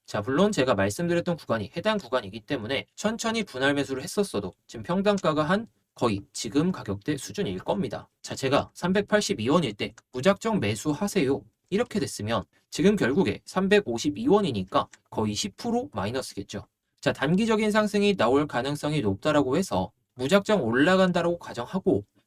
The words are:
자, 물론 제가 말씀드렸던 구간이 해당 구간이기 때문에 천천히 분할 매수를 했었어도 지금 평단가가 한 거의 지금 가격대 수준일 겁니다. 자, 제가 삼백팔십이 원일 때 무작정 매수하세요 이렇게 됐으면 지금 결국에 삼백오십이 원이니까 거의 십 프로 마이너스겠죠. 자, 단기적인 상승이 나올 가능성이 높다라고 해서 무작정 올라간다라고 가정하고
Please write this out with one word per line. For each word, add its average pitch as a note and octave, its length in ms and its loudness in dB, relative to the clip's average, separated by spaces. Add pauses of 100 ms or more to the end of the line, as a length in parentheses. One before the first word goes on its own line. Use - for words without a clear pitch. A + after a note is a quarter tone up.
자, G#2+ 140 -6
물론 D3 300 2
제가 C3 220 2
말씀드렸던 E3+ 640 0
구간이 A2 400 -4
해당 G#3 220 0
구간이기 A2+ 420 -4
때문에 A#2+ 540 -6
천천히 A3+ 480 -2
분할 C#3 320 0
매수를 C3+ 280 -2
했었어도 F#3 500 -2 (120)
지금 - 160 -14
평단가가 F3+ 640 0
한 G3 240 -2 (260)
거의 G#2 280 -2 (120)
지금 D3+ 380 0
가격대 C3+ 460 -6
수준일 G#2 420 -6
겁니다. A#2 500 -4 (120)
자, - 140 -10
제가 C3 380 0
삼백팔십이 G3 760 0
원일 C#3+ 240 2
때 G#2+ 200 -8 (180)
무작정 G3 480 0
매수하세요 D3 800 0 (280)
이렇게 G#3+ 300 0
됐으면 A2 440 -4 (260)
지금 G3 260 4
결국에 C3+ 500 2
삼백오십이 D#3 800 0
원이니까 C#3+ 600 2 (220)
거의 G#2+ 240 -2
십 F#3+ 220 -6
프로 A#3+ 380 -4
마이너스겠죠. G#2 720 -8 (340)
자, C3 120 0
단기적인 G#3+ 580 2
상승이 G3+ 460 2
나올 D3+ 300 4
가능성이 C#3+ 540 -2
높다라고 C3+ 560 2
해서 F#2+ 340 -2 (240)
무작정 F#3 480 2
올라간다라고 E3+ 760 2
가정하고 F3+ 640 -2 (240)